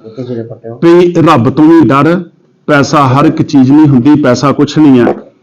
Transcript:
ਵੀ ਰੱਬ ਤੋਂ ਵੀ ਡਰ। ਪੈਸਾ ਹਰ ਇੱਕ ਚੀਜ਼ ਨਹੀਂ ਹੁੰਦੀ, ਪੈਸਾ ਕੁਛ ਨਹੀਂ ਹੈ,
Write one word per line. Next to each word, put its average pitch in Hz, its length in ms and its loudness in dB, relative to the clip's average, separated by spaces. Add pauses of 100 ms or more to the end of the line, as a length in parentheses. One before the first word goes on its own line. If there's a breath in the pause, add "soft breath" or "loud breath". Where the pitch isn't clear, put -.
(840)
ਵੀ 175 340 2
ਰੱਬ 147 320 0
ਤੋਂ 143 160 0
ਵੀ 160 220 4
ਡਰ। 156 360 0 (440)
ਪੈਸਾ 143 400 0
ਹਰ 139 180 0
ਇੱਕ 151 160 -2
ਚੀਜ਼ 135 300 0
ਨਹੀਂ 151 160 4
ਹੁੰਦੀ, 135 280 2
ਪੈਸਾ 135 360 -2
ਕੁਛ 143 260 -4
ਨਹੀਂ 143 220 4
ਹੈ, 110 140 0 (300)